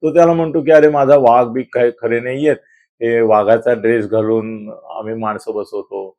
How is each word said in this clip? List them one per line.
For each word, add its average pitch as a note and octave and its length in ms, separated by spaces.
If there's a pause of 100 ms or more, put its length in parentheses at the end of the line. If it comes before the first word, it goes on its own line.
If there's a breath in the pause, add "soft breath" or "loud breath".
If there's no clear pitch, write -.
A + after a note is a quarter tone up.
तो D#3 120
त्याला E3+ 180
म्हणतो E3 300
की, C#3 80
"अरे, D3+ 180
माझा C#3+ 280
वाघ B2 300
बी A#2+ 160
काय B2 280
खरे A#2 300
नाहीयेत, C3+ 360 (460)
हे A#2 180
वाघाचा A2 520
ड्रेस A2+ 340
घालून A2 640
आम्ही G#2+ 440
माणसं A2 400
बसवतो, G2 640